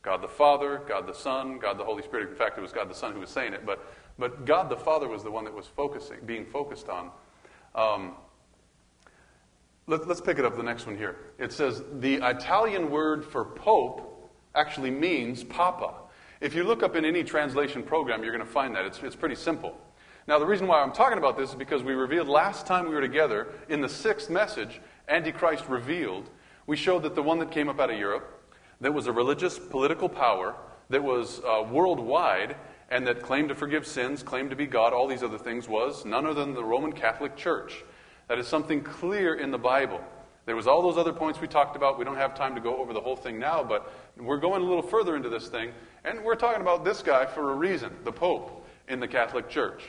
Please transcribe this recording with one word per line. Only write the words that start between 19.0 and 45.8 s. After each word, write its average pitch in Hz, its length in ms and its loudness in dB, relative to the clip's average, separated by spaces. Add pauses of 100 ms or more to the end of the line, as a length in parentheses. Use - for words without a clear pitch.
it's 127 120 -10
pretty 143 200 -2
simple. 143 400 -4 (500)
Now, 147 120 4
the 151 80 4
reason 190 200 2
why 160 160 8
I'm 131 100 0
talking 233 260 6
about 139 180 4
this 135 140 -2
is - 60 -12
because 131 260 0
we 131 120 0
revealed 139 340 0
last 170 380 4
time 180 220 2
we 156 60 -2
were 147 60 2
together 127 480 2 (200)
in 151 120 0
the - 80 0
sixth - 420 -2
message, 165 500 -2 (280)
Antichrist 156 600 2
Revealed, 123 600 -4 (380)
we 151 100 0
showed 180 280 2
that 143 100 -2
the 147 80 2
one 165 160 2
that 160 120 -2
came 147 180 0
up 143 120 -4
out 123 100 4
of 110 80 -2
Europe, 101 420 -4 (400)
that 139 140 2
was 120 120 0
a 123 60 0
religious 143 460 2
political 147 500 0
power, 107 460 2 (360)
that 139 120 4
was, 123 420 -2
uh, 110 260 2
worldwide, 135 840 4 (320)
and 127 180 2
that 120 160 2
claimed 143 260 2
to 139 60 -2
forgive 147 320 -2
sins, 139 360 -4
claimed 135 280 -4
to 131 60 -6
be 147 100 -2
God, 117 260 6
all 127 160 4
these 127 140 -2
other 107 160 -4
things, 117 300 -6
was 120 360 0
none 123 220 0
other 147 180 0
than 139 100 -4
the 120 100 -4
Roman 139 280 0
Catholic 139 440 -2
Church. - 480 -4 (440)
That 120 100 0
is 120 80 -4
something 151 360 0
clear 175 520 0
in 139 160 -4
the 127 80 -2
Bible. 123 420 4 (460)
There 113 100 0
was 110 100 0
all 156 160 8
those 170 160 4
other 165 140 2
points 156 280 -4
we 165 80 -4
talked 143 280 2
about. 135 220 2
We 123 60 -2
don't 135 120 -4
have 135 180 0
time 131 200 -4
to 120 60 -6
go 117 160 0
over 120 160 -4
the 107 80 -2
whole 127 160 -4
thing 113 220 -8
now, 147 240 0
but 110 300 -2 (240)
we're 123 220 -2
going 180 240 2
a - 20 2
little 180 180 2
further 180 340 2
into 123 120 -4
this 113 200 -4
thing, 117 240 -6 (320)